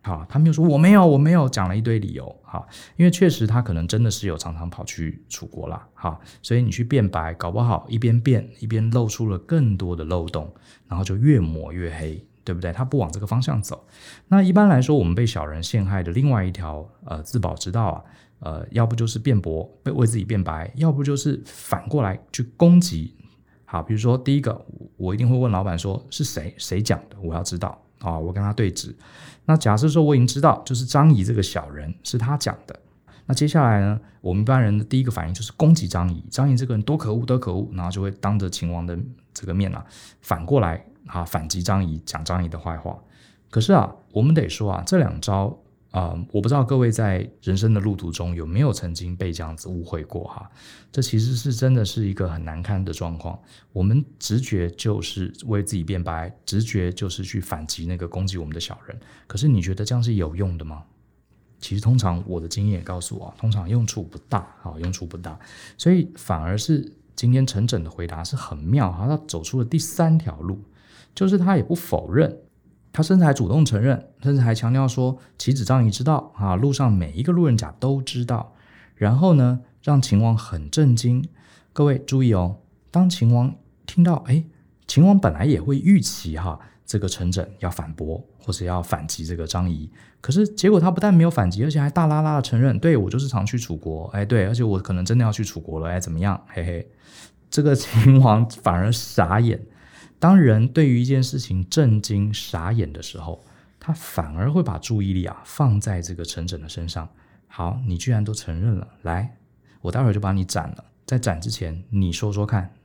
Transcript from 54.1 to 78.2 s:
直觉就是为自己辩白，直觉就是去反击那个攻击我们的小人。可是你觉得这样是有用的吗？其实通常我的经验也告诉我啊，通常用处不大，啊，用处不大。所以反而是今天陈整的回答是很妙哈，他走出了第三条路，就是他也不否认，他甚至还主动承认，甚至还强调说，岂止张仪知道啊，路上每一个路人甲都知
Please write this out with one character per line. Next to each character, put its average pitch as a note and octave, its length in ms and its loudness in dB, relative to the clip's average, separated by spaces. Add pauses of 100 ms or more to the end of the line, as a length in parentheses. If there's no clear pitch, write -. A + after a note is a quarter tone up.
直 A2 200 -2
觉 F#2 340 -2
就 G2+ 280 -2
是 - 320 -8 (140)
为 G#2 160 -2
自 - 120 -6
己 E2+ 80 -2
辩 F2+ 200 -4
白， E2 280 -6 (140)
直 G#2 180 -2
觉 F#2 300 -2
就 F#2 160 -6
是 F#2+ 160 -8
去 F#2 160 -6
反 D#2 260 -8
击 E2 200 -8
那 F2+ 100 -6
个 F2 100 -8
攻 F#2 200 -6
击 F#2 100 -4
我 D#2+ 80 -8
们 D2+ 80 -10
的 E2 80 -10
小 - 260 -12
人。 - 120 -16 (280)
可 - 120 -10
是 C#3+ 100 2
你 A2 140 4
觉 F#2 120 -2
得 G2 80 -6
这 A2+ 120 -4
样 A#2+ 80 0
是 A#2 120 0
有 E2+ 220 -2
用 F2+ 220 -4
的 D#2+ 60 -12
吗？ D2+ 180 -14 (760)
其 - 160 -8
实 G#2 60 -2
通 A#2+ 160 4
常 F2+ 300 0
我 F2+ 120 -6
的 D#2+ 80 -8
经 G2+ 220 -2
验 F#2 120 -2
也 E2+ 40 -14
告 F2+ 160 -8
诉 - 160 -10
我 - 100 -14
啊， - 120 -18
通 A2+ 120 -2
常 G2+ 160 -2
用 A2+ 200 0
处 G#2+ 160 -6
不 - 160 -14 (100)
大， G2+ 120 -2 (220)
啊， E2 160 -12
用 F2 140 -6
处 F#2 140 -8
不 E2 100 -14
大。 E2+ 220 -14 (400)
所 E3+ 120 2
以 F3+ 260 2
反 - 220 -6
而 E2+ 180 -4
是 C#3+ 360 -2 (240)
今 A#2+ 160 2
天 C3 140 4
陈 A2 200 -2
整 F2 160 -2
的 D#2+ 80 -8
回 E2+ 160 -10
答 E2 160 -8
是 C3+ 140 -8
很 - 220 -10
妙 F#2 340 2
哈， F#2+ 160 -4
他 D3+ 80 0 (100)
走 D#2+ 160 -6
出 - 160 -4
了 A#2+ 60 0
第 D#3 140 -2
三 D#3+ 400 2
条 D#2 220 -4
路， F#2+ 220 -6 (520)
就 F#3+ 120 0
是 F#3+ 120 4
他 F3+ 180 4
也 B2+ 60 4
不 D#3+ 120 6
否 - 380 -4
认， D3+ 260 2 (540)
他 D#3 100 0
甚 F#3+ 160 4
至 F3 60 8
还 C#3+ 100 6
主 A2 140 0
动 C#3+ 160 4
承 A2 160 2
认， B2+ 280 0 (140)
甚 C#3+ 140 2
至 C3+ 40 4
还 A#2 140 4
强 A#2 180 0
调 C3+ 140 2
说， B2+ 320 0 (180)
岂 - 160 0
止 B2+ 120 0
张 C3 200 4
仪 G#2+ 60 4
知 A#2 140 -6
道 D3+ 320 0
啊， G2 180 0
路 C3+ 180 2
上 B2 200 2
每 E2 200 0
一 F2+ 100 -4
个 E3+ 100 0
路 E3+ 140 4
人 A#2+ 100 4
甲 - 240 -4
都 C3+ 200 0
知 B2 240 -6